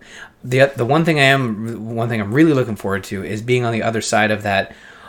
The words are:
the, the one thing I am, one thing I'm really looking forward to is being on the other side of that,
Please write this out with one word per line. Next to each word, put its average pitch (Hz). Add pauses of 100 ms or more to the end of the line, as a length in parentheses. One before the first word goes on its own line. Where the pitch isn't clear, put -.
(440)
the, 127
the 131
one 143
thing 156
I 143
am, 113
one 117
thing 117
I'm 101
really 156
looking 120
forward 98
to 95
is 98
being 123
on 117
the 110
other 113
side 107
of 104
that, 98 (340)